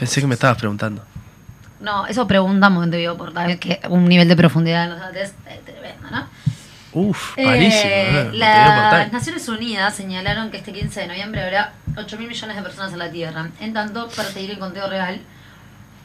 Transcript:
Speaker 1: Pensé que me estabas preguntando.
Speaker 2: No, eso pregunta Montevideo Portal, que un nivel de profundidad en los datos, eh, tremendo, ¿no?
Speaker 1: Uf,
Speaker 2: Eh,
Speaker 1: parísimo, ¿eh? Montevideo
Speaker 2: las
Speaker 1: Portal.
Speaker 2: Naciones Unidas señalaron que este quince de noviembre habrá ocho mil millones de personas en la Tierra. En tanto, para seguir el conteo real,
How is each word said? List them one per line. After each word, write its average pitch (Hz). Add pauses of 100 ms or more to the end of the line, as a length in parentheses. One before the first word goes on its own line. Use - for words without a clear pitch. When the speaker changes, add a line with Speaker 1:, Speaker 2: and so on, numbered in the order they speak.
Speaker 1:
Pensé 143
que 139
me 127
estabas 123
preguntando. 104 (760)
Speaker 2:
No, 202
eso 214
pregunta 196
Montevideo 170
Portal, 175
que - (100)
un 180
nivel 175
de 170
profundidad 165
en 175
los 170
datos, 185 (180)
eh, 170
tremendo, -
¿no? 247 (680)
Speaker 1:
Uf, 185
Speaker 2:
Eh, 269
Speaker 1:
parísimo, 208
¿eh? 196 (100)
Montevideo 147
Speaker 2:
las 214
Speaker 1:
Portal. 214
Speaker 2:
Naciones 320
Unidas 214
señalaron 202
que 202
este 185
quince 202
de 175
noviembre 196
habrá 190 (220)
ocho 208
mil 226
millones 220
de 202
personas 190
en 175
la 170
Tierra. 165 (120)
En 220
tanto, 220
para 196
seguir 196
el 196
conteo 190
real, 190 (840)